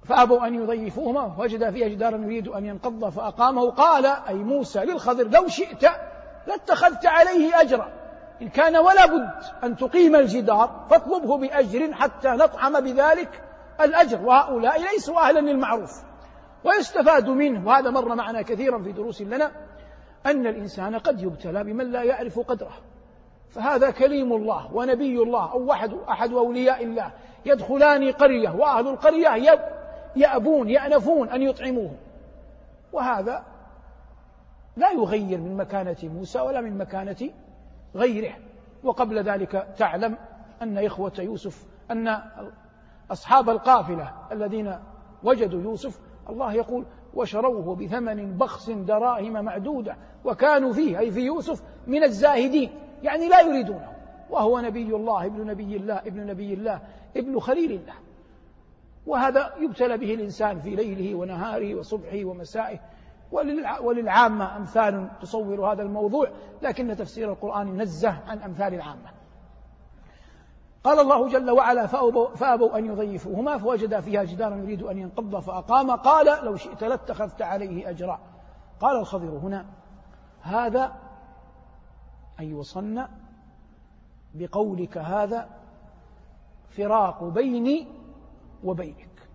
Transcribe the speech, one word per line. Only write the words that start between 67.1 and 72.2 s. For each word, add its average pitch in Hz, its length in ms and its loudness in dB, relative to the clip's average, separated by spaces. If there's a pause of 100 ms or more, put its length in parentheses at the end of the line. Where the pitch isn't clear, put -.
القرآن 202 500 -6
نزه 185 340 -2 (120)
عن 214 120 -12
أمثال 190 340 -6
العامة. 147 440 -14 (1700)
قال 302 160 4
الله 269 280 6
جل 254 240 0
وعلا: 240 340 4
"فأبوا، 240 500 0